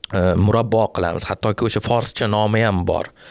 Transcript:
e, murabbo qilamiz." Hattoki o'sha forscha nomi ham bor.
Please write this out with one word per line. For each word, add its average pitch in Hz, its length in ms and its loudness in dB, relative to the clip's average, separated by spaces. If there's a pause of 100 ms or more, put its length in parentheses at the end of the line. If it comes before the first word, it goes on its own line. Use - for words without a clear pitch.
(140)
e, 98 60 0 (160)
murabbo 110 480 2 (100)
qilamiz." 87 300 -2
Hattoki - 420 -4
o'sha 110 140 -2
forscha 120 480 -2
nomi 107 340 2
ham 95 260 0
bor. 85 180 -2 (260)